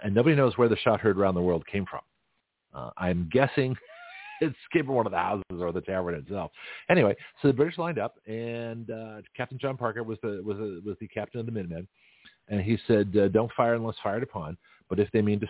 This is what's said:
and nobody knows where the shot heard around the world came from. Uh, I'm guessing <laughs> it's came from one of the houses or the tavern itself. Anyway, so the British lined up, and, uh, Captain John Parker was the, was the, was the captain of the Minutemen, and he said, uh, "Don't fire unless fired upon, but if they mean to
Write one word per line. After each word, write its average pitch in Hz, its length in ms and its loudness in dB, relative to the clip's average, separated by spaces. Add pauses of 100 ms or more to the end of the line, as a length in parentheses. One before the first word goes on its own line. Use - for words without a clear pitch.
and 104 100 0
nobody 139 220 4
knows 131 200 4
where 120 120 6
the 107 100 2
shot 110 220 2
heard 101 180 2
around 95 160 4
the 87 80 0
world 87 240 0
came 98 200 -6
from. - 140 -10 (760)
Uh, 64 220 -12
I'm 87 360 -2
guessing 131 420 2 (340)
<laughs> - 340 -8
it's 156 120 0 (180)
came 160 120 2
from 131 100 -2
one 117 120 2
of 98 60 -8
the 90 60 -2
houses 95 260 -2 (160)
or 87 120 -2
the 90 80 -2
tavern 90 340 -2
itself. 80 360 -8 (400)
Anyway, 151 260 6 (240)
so 147 80 4
the 135 60 6
British 160 240 2
lined 170 200 -2
up, - 180 -4 (100)
and, 117 640 -8
uh, 110 260 -10 (200)
Captain 127 220 -8
John 135 200 -4
Parker 117 240 -4
was 110 200 -8
the, 101 220 -6
was 101 140 -4
the, 98 260 -8
was 104 160 -6
the 107 80 -12
captain - 320 -8
of 113 60 -6
the 117 60 -6
Minutemen, 90 360 -8 (600)
and 104 120 0
he 107 260 2
said, 104 300 4
uh, 101 120 6
"Don't 110 280 2
fire 117 180 4
unless 113 280 -4
fired 107 200 -2
upon, 85 360 -8 (320)
but 92 100 2
if 101 120 2
they 110 100 4
mean 104 180 2
to 104 100 -4